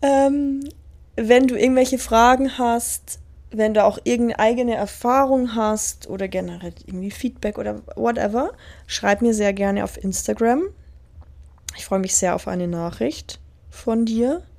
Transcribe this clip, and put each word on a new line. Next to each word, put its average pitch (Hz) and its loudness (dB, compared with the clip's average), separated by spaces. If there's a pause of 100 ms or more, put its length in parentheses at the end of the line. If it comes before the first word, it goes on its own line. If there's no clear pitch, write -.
Ähm, 277 2 (480)
wenn 247 6
du 247 0
irgendwelche 254 2
Fragen 247 4
hast, - -4 (300)
wenn 214 0
du 208 4
auch 202 4
irgendeine 233 0
eigene 233 2
Erfahrung 247 0
hast 214 -4
oder 190 -6
generell 180 -8 (100)
irgendwie 185 -8
Feedback 208 -6
oder 208 -6 (160)
whatever, 233 -2 (340)
schreib 202 -2
mir 233 2
sehr 208 0
gerne 196 -2
auf 190 -8
Instagram. 226 -2 (1120)
Ich - -16
freue 190 -2
mich 185 -4
sehr 180 0
auf - -6
eine 180 -4
Nachricht 175 -6 (300)
von 226 -2
dir. 240 -2 (160)